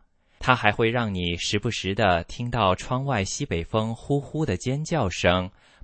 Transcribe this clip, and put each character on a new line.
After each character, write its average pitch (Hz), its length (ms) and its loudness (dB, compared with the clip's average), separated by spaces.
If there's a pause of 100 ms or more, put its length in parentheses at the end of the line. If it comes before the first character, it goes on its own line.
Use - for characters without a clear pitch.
(380)
它 127 160 4
还 110 160 4
会 113 180 2
让 113 240 0
你 87 240 -2
时 - 220 -2
不 101 100 -2
时 92 240 -4
地 92 320 4
听 120 240 -8
到 110 240 2
窗 127 320 -2
外 117 200 0
西 - 200 -6
北 85 200 -4
风 110 280 0
呼 143 280 -2
呼 151 260 -4
的 92 100 0
尖 135 280 -4
叫 135 260 0
声， 92 400 2 (340)